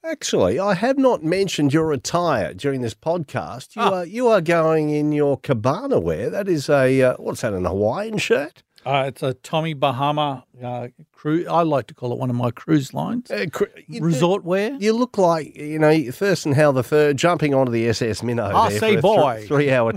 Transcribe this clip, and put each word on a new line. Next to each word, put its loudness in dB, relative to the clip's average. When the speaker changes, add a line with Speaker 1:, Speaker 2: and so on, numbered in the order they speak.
Speaker 1:
Actually, 0
I 0
have 0
not 2
mentioned 0
your 2
attire -2
during -4
this -6
podcast. -6
You -6
Speaker 2:
Ah. 2
Speaker 1:
are, -6
you -2
are 4
going 2
in 0
your 2
cabana 0
wear. -2
That -4
is -2
a, 4
uh, 2
what's -8
that, -2
an -2
Hawaiian -2
shirt? -2
Speaker 2:
Uh, 0
it's -8
a -2
Tommy -4
Bahama, -2
uh, -8
cru-, -2
I 2
like 0
to -20
call -6
it -6
one -4
of -2
my 0
cruise 0
lines. -6
Speaker 1:
Uh, -4
cru-, -2
you -10
Speaker 2:
Resort 2
Speaker 1:
do, -10
Speaker 2:
wear. 0
Speaker 1:
you 0
look -2
like, 0
you -8
know, 4
Thurston 0
Howell 4
the 0
third 2
jumping 0
onto 2
the 0
S 0
S -2
Minnow -2
Speaker 2:
Ah, 4
Speaker 1:
there -2
Speaker 2:
say 2
Speaker 1:
for 4
a 6
Speaker 2:
boy. 0
Speaker 1:
three-hour 2